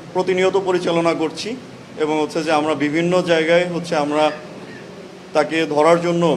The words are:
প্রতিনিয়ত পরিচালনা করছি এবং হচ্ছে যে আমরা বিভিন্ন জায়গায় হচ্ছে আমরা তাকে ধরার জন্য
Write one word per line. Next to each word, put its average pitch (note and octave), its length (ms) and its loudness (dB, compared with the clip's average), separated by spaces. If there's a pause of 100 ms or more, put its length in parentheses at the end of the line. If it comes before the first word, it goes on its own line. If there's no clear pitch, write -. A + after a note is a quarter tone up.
(140)
প্রতিনিয়ত F#3 420 2 (120)
পরিচালনা E3+ 460 2
করছি D#3 360 -4 (540)
এবং D#3 180 0
হচ্ছে D3+ 220 -2
যে D#3+ 80 -2
আমরা D#3 240 2
বিভিন্ন D3+ 460 0
জায়গায় E3+ 520 2
হচ্ছে E3+ 220 -6
আমরা D3 280 2 (1120)
তাকে D#3 320 2
ধরার D3+ 360 4
জন্য E3+ 220 0 (120)